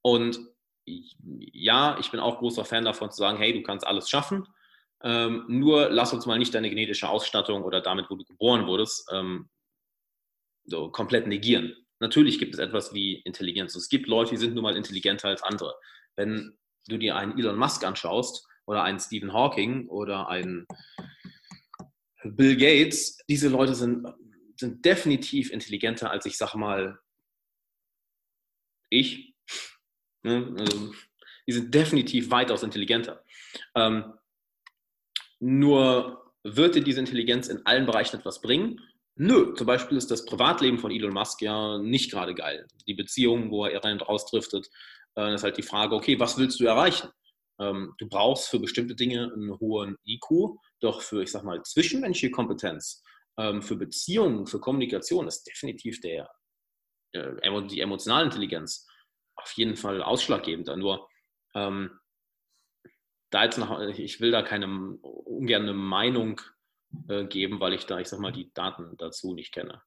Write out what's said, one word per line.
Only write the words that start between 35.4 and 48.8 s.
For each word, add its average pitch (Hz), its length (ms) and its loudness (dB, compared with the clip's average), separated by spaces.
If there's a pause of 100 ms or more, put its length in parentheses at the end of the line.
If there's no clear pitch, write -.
wird 151 320 4
dir 147 80 6
diese 131 160 2
Intelligenz 123 480 0
in - 180 -6
allen 127 200 4
Bereichen 110 320 0
etwas - 240 -10
bringen? 175 380 0 (360)
Nö, 185 400 4
zum 120 100 -2
Beispiel 127 320 2
ist - 140 -2
das 113 140 -4
Privatleben 123 540 2
von 110 120 -4
Elon 104 220 -2
Musk - 280 -4
ja 107 380 -2
nicht 120 320 0
gerade 90 240 -4
geil. 76 320 -8 (200)
Die 104 60 -6
Beziehungen, 117 560 2
wo 104 160 -2
er 95 180 -2
rein 107 100 0
und 98 140 -6
rausdriftet, 104 600 -2 (480)
äh, 104 160 0
ist 101 100 -4
halt 98 140 -2
die 107 60 -6
Frage, 107 320 0
okay, 127 240 2
was 117 180 2
willst 131 220 0
du 120 60 4
erreichen? 135 440 4 (500)
Ähm, 98 380 -6
du 104 100 -10
brauchst 107 420 2
für 120 100 0
bestimmte 120 360 -4